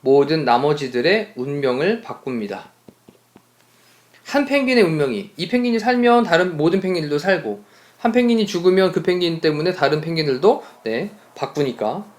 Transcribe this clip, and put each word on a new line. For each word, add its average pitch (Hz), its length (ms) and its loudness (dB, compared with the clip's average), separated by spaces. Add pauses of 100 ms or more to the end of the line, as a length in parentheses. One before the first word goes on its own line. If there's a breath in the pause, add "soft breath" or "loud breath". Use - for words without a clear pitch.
모든 143 440 4
나머지들의 143 880 0
운명을 143 640 -2
바꿉니다. 104 720 -10 (1500 soft breath)
한 285 200 0
펭귄의 254 380 2
운명이, 143 520 -2
이 170 120 -8
펭귄이 240 320 0
살면 240 440 2
다른 170 340 0
모든 170 220 2
펭귄들도 165 380 -4
살고 170 460 -2 (360 soft breath)
한 240 120 -2
펭귄이 233 340 2
죽으면 185 460 2
그 175 120 -2
펭귄 175 380 -2
때문에 156 320 0
다른 151 280 0
펭귄들도, 160 600 0 (200 loud breath)
네, 127 280 -4 (240 loud breath)
바꾸니까. 139 680 -4 (140)